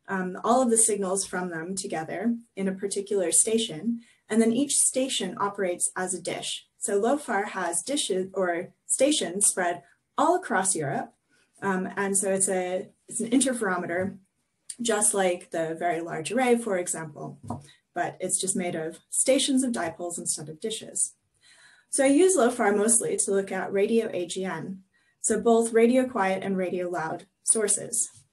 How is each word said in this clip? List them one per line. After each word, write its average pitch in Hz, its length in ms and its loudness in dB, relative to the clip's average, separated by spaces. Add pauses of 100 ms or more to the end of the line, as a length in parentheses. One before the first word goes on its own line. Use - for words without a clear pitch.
um, 185 360 -4
all 247 180 4
of 247 80 2
the 226 80 4
signals 196 480 2
from 185 240 -4
them 170 260 -6
together 180 600 -4 (200)
in 196 120 -2
a 190 80 -2
particular 196 560 -2
station. 226 680 0 (280)
And 214 100 4
then 226 140 4
each 277 220 0
station 247 640 0
operates 190 580 -2
as 185 160 -4
a 175 80 -8
dish. - 460 -8 (100)
So 202 220 0
lofar 226 500 0
has 175 340 -4
dishes 190 500 -2
or 180 360 -2 (180)
stations 202 580 2
spread 175 380 0 (340)
all 320 180 4
across 190 400 0
Europe. 160 380 -4 (480)
Um, 185 340 -2
and 196 220 0
so 196 140 0
it's 190 180 2
a, 185 400 -2 (180)
it's - 120 -8
an 208 100 -4
interferometer, 190 880 0 (640)
just 214 320 2
like 185 380 0
the 165 260 -4
Very 170 240 -2
Large 160 300 -6
Array, 240 260 4
for 214 220 -2
example, 160 580 -8 (560)
but 170 260 -4
it's 185 220 -2
just 185 140 0
made 180 180 -2
of 165 240 -6 (140)
stations 262 520 4
of 240 100 -2
dipoles 170 440 -6
instead 156 320 -6
of 156 100 -14
dishes. - 540 -6 (800)
So 277 120 2
I 262 40 6
use 359 280 6
lofar 226 400 4
mostly 202 400 2
to 202 160 -2
look 196 200 0
at 190 200 -4
radio 220 400 2
A 180 140 -4
G 185 180 -6
N, 190 380 -8 (380)
so 220 200 0
both 233 340 4
radio 240 340 6
quiet 190 340 0
and 196 160 -2
radio 180 320 -2
loud 170 380 -6 (160)
sources. - 640 0 (240)